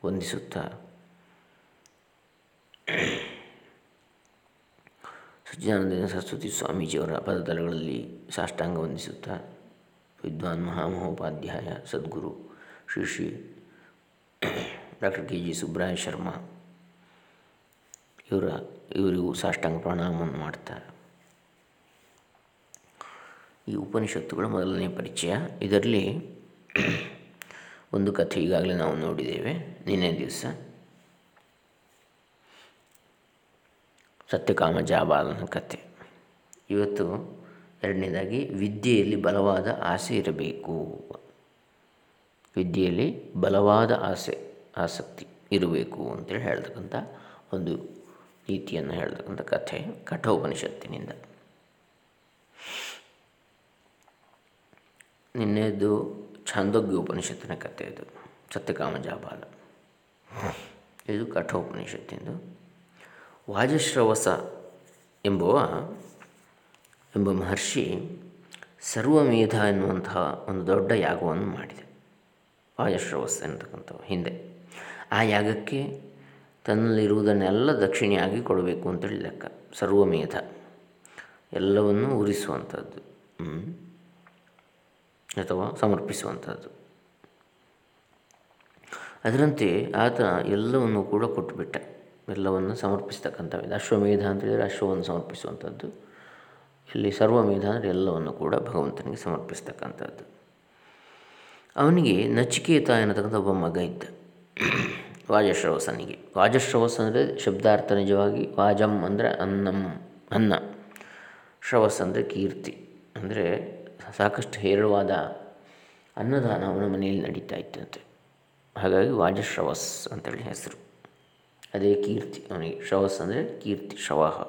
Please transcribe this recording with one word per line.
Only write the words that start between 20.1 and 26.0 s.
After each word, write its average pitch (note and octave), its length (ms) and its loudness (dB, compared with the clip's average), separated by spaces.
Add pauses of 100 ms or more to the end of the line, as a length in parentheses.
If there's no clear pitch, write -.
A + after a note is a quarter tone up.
ಮಾಡ್ತಾ, - 380 -10 (3000)
ಈ G#2+ 60 -4
ಉಪನಿಷತ್ತುಗಳ G2+ 720 -4
ಮೊದಲನೇ F#2 420 -2
ಪರಿಚಯ. F2 460 -4 (280)
ಇದರಲ್ಲಿ G2+ 400 4 (1900)